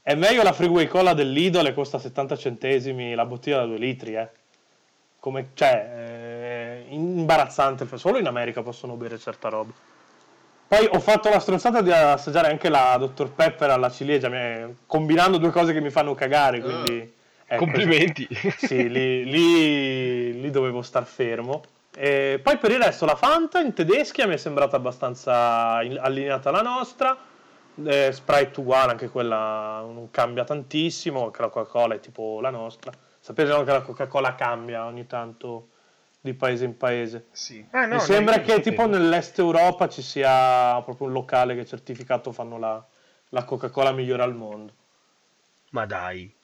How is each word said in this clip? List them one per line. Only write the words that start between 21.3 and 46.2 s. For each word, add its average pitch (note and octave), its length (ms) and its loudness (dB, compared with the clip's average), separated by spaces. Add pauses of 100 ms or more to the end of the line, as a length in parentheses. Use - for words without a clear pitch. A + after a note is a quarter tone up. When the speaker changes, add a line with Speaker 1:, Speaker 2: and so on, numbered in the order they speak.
Speaker 1:
E C#3 460 0
poi C#4 160 2
per G#3+ 120 2
il B3 120 2
resto F3 240 2
la - 100 2
Fanta D#4+ 440 2
in C#4 120 -2
tedeschia A3 540 0
mi F3 80 0
è - 20 -4
sembrata C#3 400 0
abbastanza A#2+ 1080 0
in-, B2+ 160 -6
allineata C3+ 520 -2
alla F#3 120 2
nostra. B3+ 540 -2 (680)
Eh, C#3 300 2
Sprite C#3 480 0
uguale, B2+ 320 4
anche A#2 160 -6
quella A2 720 -4
non A#2 300 -16
cambia A#2+ 340 -2
tantissimo, D3 800 -4
anche A2 160 -10
la A#2 80 -2
Coca-Cola A#2 460 -2
è G#2 60 -10
tipo A2 400 -10
la B2+ 100 -4
nostra. A#2 420 -14 (280)
Sapete, C#3+ 300 -2
no, D3 140 2
che C#3 80 0
la C3+ 100 2
Coca-Cola C3 520 -4
cambia A#2 500 -6
ogni A#2+ 220 -14
tanto A#2 600 -12 (520)
di C3 140 -10
paese B2+ 300 -2
in A#2+ 120 -8
paese. A#2 540 -4
Speaker 2:
Sì. A2 400 -18
Speaker 3:
Ah, B3+ 120 -2
no, A#3 40 0
Speaker 1:
Mi A3 80 -4
Speaker 3:
no, A#3+ 60 0
Speaker 1:
sembra G#3 340 4
Speaker 3:
io A3 60 4
non A3 60 -8
Speaker 1:
che A3+ 100 4
Speaker 3:
sapevo. G#3+ 200 2
Speaker 1:
tipo A#3 120 2
nell'est E3+ 500 0
Europa F3 500 4
ci - 140 -12
sia B2+ 800 2
proprio B2+ 240 -8
un C3 60 -6
locale B2+ 420 0
che B2 80 -6
è - 40 -10
certificato B2 640 -8
fanno A#2 260 -12
la, A2 260 -6 (460)
la B2+ 140 -4
Coca-Cola C3+ 480 -2
migliore B2+ 300 -2
al B2 120 -2
mondo. G#2+ 380 -14 (1000)
Speaker 3:
Ma A#2 160 -6
dai. F#2 460 -10 (120)